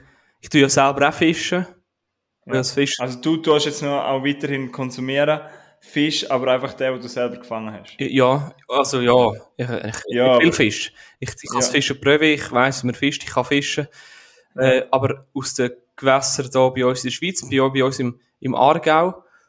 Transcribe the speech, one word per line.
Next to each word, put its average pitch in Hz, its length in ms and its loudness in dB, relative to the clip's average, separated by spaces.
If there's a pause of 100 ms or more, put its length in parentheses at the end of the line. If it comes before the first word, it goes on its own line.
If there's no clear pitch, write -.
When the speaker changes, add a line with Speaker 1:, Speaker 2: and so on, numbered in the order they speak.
(420)
Speaker 1:
ich - 80 -18
tue 151 120 4
ja 139 80 6
selber 139 400 2
auch - 40 -8
fischen. 175 520 0 (800)
Speaker 2:
Ja. - 80 -8
Speaker 1:
Das 131 180 -2
Fisch 143 280 -2
Speaker 2:
Also 123 220 -6
du 160 160 0
tust 151 300 2
jetzt 147 140 -6
noch 143 220 -2
auch 135 200 -2
weiterhin 139 480 -4
konsumieren, 135 680 -2 (400)
Fisch, - 520 -2
aber 127 220 2
einfach 127 200 -2
der, 131 200 -2
den 123 80 -8
du 123 80 -12
selber 123 280 -6
gefangen 110 360 -10
hast. - 260 -20
Speaker 1:
Ja, 135 540 2 (160)
also 131 320 0
ja, 120 300 6 (260)
ich, 123 120 -6
ich, 107 260 -6 (200)
Speaker 2:
Ja, 123 220 4
Speaker 1:
ich - 20 6
will 139 80 6
Speaker 2:
aber 170 60 2
Speaker 1:
Fisch. - 400 -2 (260)
Ich, 131 100 -8
ich - 200 -16
kann 127 120 -2
Speaker 2:
Ja. - 60 0
Speaker 1:
Fischen - 320 -2
prüfen, 147 240 2
ich 151 280 0
weiss, 131 320 0
wie 123 40 0
man 120 80 -2
fischt, 139 280 -4
ich - 80 -12
kann 127 140 0
fischen. 143 420 -2 (680)
Speaker 2:
Ja. 127 60 -4
Speaker 1:
Äh, 127 300 2
aber - 420 -2
aus - 220 -8
den 123 160 -2 (260)
Gewässern 135 560 0
da 131 160 4
bei 131 160 -2
uns 127 180 0
in 127 60 -4
der 120 60 -6
Schweiz, 185 340 -4
bei, 135 100 0 (100)
bei 135 140 0
uns 135 160 -2
im, 123 200 -4 (200)
im 127 160 -4
Aargau 160 680 2 (260)